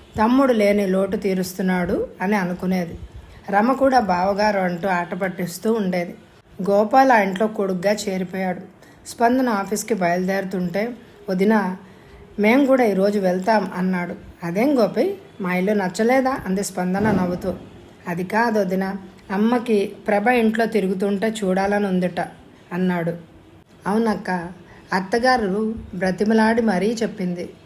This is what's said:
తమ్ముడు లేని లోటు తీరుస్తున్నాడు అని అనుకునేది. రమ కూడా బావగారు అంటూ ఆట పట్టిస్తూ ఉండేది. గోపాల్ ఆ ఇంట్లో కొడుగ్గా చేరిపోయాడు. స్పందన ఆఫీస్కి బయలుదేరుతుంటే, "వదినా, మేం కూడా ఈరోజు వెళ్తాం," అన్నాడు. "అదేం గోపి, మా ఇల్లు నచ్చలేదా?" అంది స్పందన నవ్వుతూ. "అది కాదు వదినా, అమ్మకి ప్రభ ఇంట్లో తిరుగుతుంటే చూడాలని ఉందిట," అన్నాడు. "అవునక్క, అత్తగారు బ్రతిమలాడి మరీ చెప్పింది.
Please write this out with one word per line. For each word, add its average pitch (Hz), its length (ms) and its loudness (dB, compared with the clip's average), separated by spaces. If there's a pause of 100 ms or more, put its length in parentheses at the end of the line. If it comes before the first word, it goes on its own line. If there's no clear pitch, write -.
(220)
తమ్ముడు 254 300 4
లేని 208 340 2
లోటు 190 300 0
తీరుస్తున్నాడు 185 920 -2 (120)
అని 202 160 0
అనుకునేది. 180 600 -2 (520)
రమ 214 220 4
కూడా 262 280 4
బావగారు 196 580 0
అంటూ 180 300 -2
ఆట 175 260 -2
పట్టిస్తూ 185 580 -4
ఉండేది. 185 420 -2 (560)
గోపాల్ 220 400 4
ఆ 226 100 6
ఇంట్లో 196 260 0
కొడుగ్గా 196 460 -2
చేరిపోయాడు. 185 680 -4 (480)
స్పందన 247 400 2
ఆఫీస్కి 208 460 -2
బయలుదేరుతుంటే, 185 1000 -2 (380)
"వదినా, 190 460 2 (640)
మేం 233 280 4
కూడా 254 180 4
ఈరోజు 202 340 2
వెళ్తాం," 185 580 0
అన్నాడు. 180 380 -2 (300)
"అదేం 226 340 0
గోపి, 226 400 0 (220)
మా 180 140 -2
ఇల్లు 185 180 0
నచ్చలేదా?" 233 720 0
అంది 190 180 -2
స్పందన 190 460 -2
నవ్వుతూ. 180 440 -2 (540)
"అది 180 160 -6
కాదు 214 360 0
వదినా, 190 360 -2 (340)
అమ్మకి 214 640 2 (140)
ప్రభ 202 220 2
ఇంట్లో 226 380 2
తిరుగుతుంటే 202 640 0
చూడాలని 202 580 0
ఉందిట," 180 340 -2 (520)
అన్నాడు. 175 400 -2 (760)
"అవునక్క, 208 440 0 (640)
అత్తగారు 220 840 0 (200)
బ్రతిమలాడి 220 680 2
మరీ 196 260 0
చెప్పింది. 185 600 -4 (160)